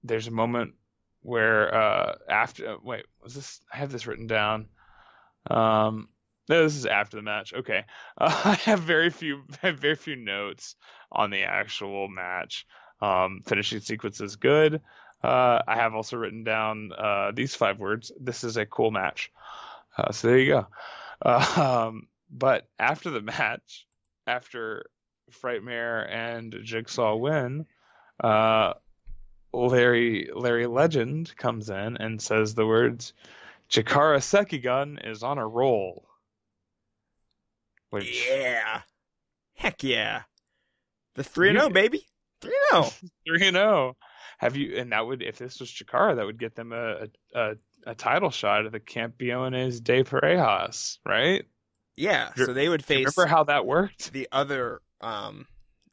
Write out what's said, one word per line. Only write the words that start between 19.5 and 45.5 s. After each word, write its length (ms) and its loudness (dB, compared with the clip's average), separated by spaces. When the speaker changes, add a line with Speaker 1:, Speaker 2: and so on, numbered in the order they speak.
Speaker 1:
Uh, 140 0
so 180 -4
there 100 8
you 140 4
go. 140 2
Uh, 640 2
<laughs> 40 -4
um, 180 -12
but 360 0
after 320 0
the 100 -4
match, 680 -6
after 580 -6
Frightmare 800 -6
and 520 -8
Jigsaw 520 -2
win, 500 -2
uh, 500 4
Larry, 800 4
Larry 340 0
Legend 720 0
comes 320 -4
in 280 -6
and 240 -6
says 340 2
the 120 2
words, 460 2
"Chikara 500 4
Sekigun 880 0
is 160 -10
on 160 -4
a 80 -4
roll." 580 0
Which 400 -4
Speaker 2:
Yeah. 520 -2
Heck 280 -4
yeah. 400 0
The 80 -8
three 260 2
and 80 6
oh, 100 4
Speaker 1:
You 60 0
Speaker 2:
baby. 340 2
Three 180 -4
and 140 6
oh. 80 -4
Speaker 1:
<laughs> 200 -20
Three 200 2
and 100 4
oh. 400 4
Have 160 2
you, 220 -4
and 160 -6
that 120 0
would, 160 -6
if 160 -8
this 220 -14